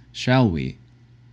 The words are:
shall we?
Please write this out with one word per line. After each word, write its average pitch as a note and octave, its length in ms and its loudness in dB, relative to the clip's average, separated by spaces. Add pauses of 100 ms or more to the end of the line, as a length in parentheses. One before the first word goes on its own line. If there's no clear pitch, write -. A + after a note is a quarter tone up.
(120)
shall B2 380 2
we? C#2+ 280 -6 (560)